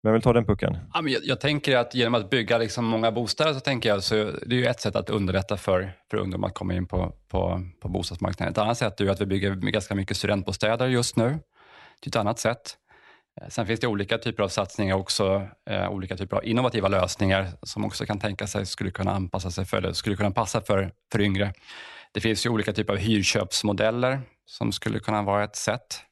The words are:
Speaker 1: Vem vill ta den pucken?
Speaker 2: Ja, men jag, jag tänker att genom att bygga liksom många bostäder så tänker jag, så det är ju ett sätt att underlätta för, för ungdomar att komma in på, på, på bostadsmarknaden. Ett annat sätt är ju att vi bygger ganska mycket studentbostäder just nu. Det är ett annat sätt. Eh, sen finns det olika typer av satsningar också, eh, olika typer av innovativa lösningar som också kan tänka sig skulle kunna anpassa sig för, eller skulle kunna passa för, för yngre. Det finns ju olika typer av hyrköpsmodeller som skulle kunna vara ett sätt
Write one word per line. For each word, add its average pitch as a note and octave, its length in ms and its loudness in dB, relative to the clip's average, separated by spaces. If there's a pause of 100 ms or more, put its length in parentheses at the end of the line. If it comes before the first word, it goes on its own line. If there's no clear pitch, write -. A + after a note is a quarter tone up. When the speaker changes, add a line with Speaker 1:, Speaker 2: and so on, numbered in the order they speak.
Speaker 1:
Vem A2 100 4
vill A2+ 80 4
ta B2 120 4
den A#2 120 4
pucken? - 320 2 (160)
Speaker 2:
Ja, E3+ 80 0
men C#3+ 120 0
jag, A#2 120 0
jag C3 140 0
tänker C#3+ 380 2
att A#2+ 180 2
genom A#2+ 200 4
att G2+ 140 0
bygga A#2 280 4
liksom A2+ 280 0
många A2+ 260 2
bostäder A#2+ 420 0
så C3 60 -4
tänker B2 300 0
jag, G2+ 140 2
så A2 120 2 (300)
det A#2+ 100 0
är B2 40 4
ju B2 60 2
ett B2 160 0
sätt G2+ 140 -2
att F#2+ 140 0
underlätta F#2+ 480 0
för, F#2 340 0 (200)
för G#2+ 60 -2
ungdomar F#2+ 300 -2
att F#2 60 -4
komma F#2+ 200 -4
in F2+ 140 -2
på, F2+ 260 -2 (180)
på, F#2 300 0 (200)
på - 60 -8
bostadsmarknaden. F#2+ 640 -4
Ett F#2 60 -2
annat A2 200 2
sätt G#2+ 220 -2
är G#2 60 2
ju G2 60 4
att G2+ 100 0
vi G2+ 40 2
bygger G2 300 0
ganska G2+ 400 -2
mycket F#2+ 220 -2
studentbostäder G#2 720 0
just A#2+ 280 0
nu. A#2 140 4 (680)
Det - 80 -14
är - 20 -8
ett - 60 -6
annat A2 240 2
sätt. - 380 -2 (640)
Eh, - 80 -16
sen G#2+ 180 -4
finns A2+ 120 0
det C3 80 0
olika G2+ 300 0
typer A2 260 -2
av G2 40 2
satsningar F#2+ 480 0
också, F#2+ 520 0 (220)
eh, F#2+ 220 -2
olika F#2 260 -6
typer G2 200 -4
av - 80 -2
innovativa A#2 420 2
lösningar F#2+ 600 2 (160)
som G#2 220 -4
också G#2 200 -4
kan G#2 140 -4
tänka G#2 280 -4
sig G2 180 -4
skulle F#2+ 260 -6
kunna G2 200 -2
anpassa F#2+ 400 -4
sig F#2+ 140 -4
för, - 120 0
eller F#2 160 0
skulle G2+ 220 -2
kunna G2+ 160 0
passa A2 300 0
för, G2 300 0 (200)
för G#2 100 2
yngre. G2 320 2 (600)
Det G#2 80 -2
finns G#2+ 240 0
ju A#2+ 40 2
olika G#2+ 240 0
typer G#2 200 0
av G2 60 0
hyrköpsmodeller A2 1200 2 (240)
som A2 260 -4
skulle - 280 -4
kunna G#2+ 220 0
vara G2+ 220 2
ett G#2 120 -6
sätt - 440 -4 (120)